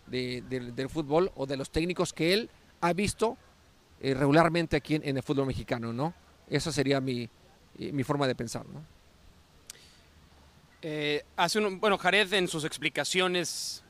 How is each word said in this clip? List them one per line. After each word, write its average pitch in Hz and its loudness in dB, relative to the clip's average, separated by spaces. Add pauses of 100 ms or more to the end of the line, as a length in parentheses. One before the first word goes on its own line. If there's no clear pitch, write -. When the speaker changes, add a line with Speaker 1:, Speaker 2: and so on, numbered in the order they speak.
Speaker 1:
de, 123 -4
del, 123 -6
del 135 -4
fútbol 160 2
o 135 -4
de 139 -4
los 135 -6
técnicos 170 0
que 165 2
él 220 0 (300)
ha 175 2
visto, 208 0 (640)
eh, 135 2
regularmente 160 4
aquí 147 0
en, - -2
en 135 0
el 123 -6
fútbol 139 0
mexicano, 117 -4
¿no? 147 -2 (340)
Esa 147 0
sería 135 2
mi, 120 -4 (500)
eh, - -6
mi 135 0
forma 143 0
de 123 2
pensar, 117 -8
¿no? 143 -16 (2000)
Speaker 2:
Eh, 147 -2 (120)
hace 180 2
un, 190 -2
bueno, 202 4
Jared 185 4
en 185 4
sus 156 -4
explicaciones, 160 -2